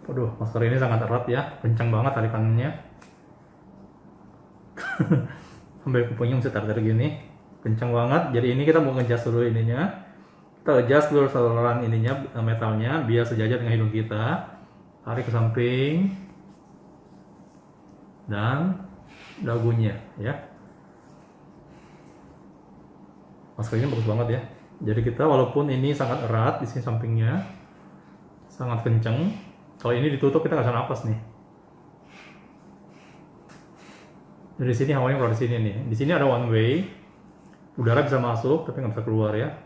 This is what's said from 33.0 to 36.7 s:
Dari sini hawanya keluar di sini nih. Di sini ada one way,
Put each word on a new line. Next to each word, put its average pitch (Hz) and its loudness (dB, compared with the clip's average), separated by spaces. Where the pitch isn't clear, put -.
Dari 123 0
sini 139 2
hawanya 135 2
keluar 117 2
di 110 -2
sini 120 0
nih. 107 -2
Di 110 -2
sini 139 0
ada 143 4
one 120 0
way, 127 2